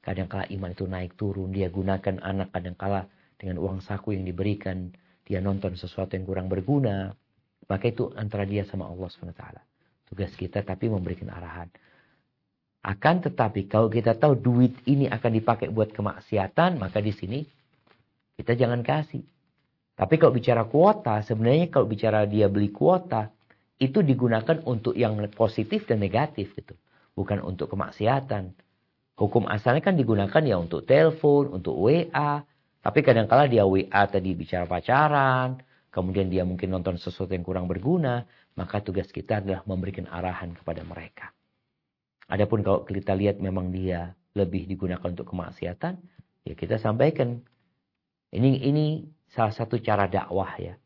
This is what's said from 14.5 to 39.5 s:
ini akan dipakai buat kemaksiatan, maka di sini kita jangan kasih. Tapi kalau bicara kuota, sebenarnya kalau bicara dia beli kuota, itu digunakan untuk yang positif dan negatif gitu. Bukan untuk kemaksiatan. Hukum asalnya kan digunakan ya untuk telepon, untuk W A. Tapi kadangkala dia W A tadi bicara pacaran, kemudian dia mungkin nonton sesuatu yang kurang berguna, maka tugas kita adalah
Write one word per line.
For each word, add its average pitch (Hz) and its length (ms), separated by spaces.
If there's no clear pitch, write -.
ini 139 160
akan 110 320
dipakai 110 320
buat 107 240
kemaksiatan, 107 880
maka 92 160
di 104 160
sini 120 320
kita 120 160
jangan 120 240
kasih. 147 400
Tapi 95 160
kalau 156 160
bicara 117 320
kuota, 143 640
sebenarnya 117 400
kalau 139 160
bicara 107 400
dia 104 240
beli 101 240
kuota, 156 640
itu 135 160
digunakan 120 640
untuk 113 320
yang 110 240
positif 117 560
dan 107 80
negatif 107 560
gitu. - 160
Bukan 101 240
untuk 90 240
kemaksiatan. 107 880
Hukum 104 320
asalnya 120 320
kan 185 160
digunakan 110 400
ya 131 160
untuk 85 320
telepon, 147 640
untuk 87 320
W 165 320
A. 147 320
Tapi 143 240
kadangkala 123 480
dia 107 160
W 95 240
A 101 160
tadi 95 240
bicara 87 320
pacaran, 131 960
kemudian 92 400
dia 92 160
mungkin 90 240
nonton 90 240
sesuatu 92 400
yang 90 80
kurang 90 240
berguna, 120 560
maka 90 240
tugas 92 320
kita 101 320
adalah 95 240